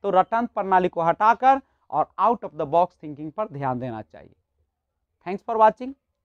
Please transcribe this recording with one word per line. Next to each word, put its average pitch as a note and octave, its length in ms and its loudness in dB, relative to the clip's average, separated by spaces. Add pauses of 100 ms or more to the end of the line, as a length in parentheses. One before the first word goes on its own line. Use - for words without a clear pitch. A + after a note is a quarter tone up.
तो G3+ 80 -2
रटंत A3+ 400 2
प्रणाली F#3 380 0
को E3+ 140 -4
हटाकर A3+ 580 2 (300)
और D3+ 180 -2 (120)
out G#3+ 180 0
of - 60 -16
the D3+ 100 -14
box D3+ 200 -6
thinking D#3 580 -4
पर G#3+ 160 -8
ध्यान C#3 300 -6
देना A#2+ 240 -10
चाहिए। - 320 -20 (920)
Thanks G3 220 -10
for A3 160 4
watching, B3+ 280 0 (300)